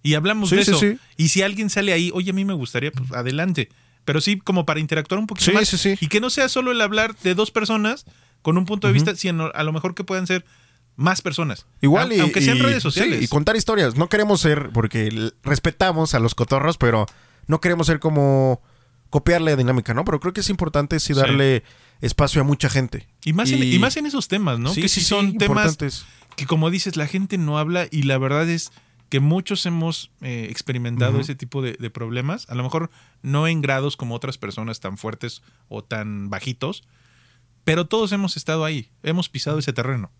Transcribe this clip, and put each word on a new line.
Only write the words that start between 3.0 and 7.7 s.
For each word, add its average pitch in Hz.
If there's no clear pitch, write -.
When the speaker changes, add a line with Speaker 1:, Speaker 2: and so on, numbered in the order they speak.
Speaker 1:
adelante. 135
Pero 147
sí, 202
como 180
para 156
interactuar 156
un 214
poquito 196
Speaker 2:
Sí, 202
Speaker 1:
más 208
Speaker 2:
sí, 185
sí. 196
Speaker 1:
y 156
que 208
no 247
sea 262
solo 254
el 233
hablar 214
de 185
dos 214
personas 220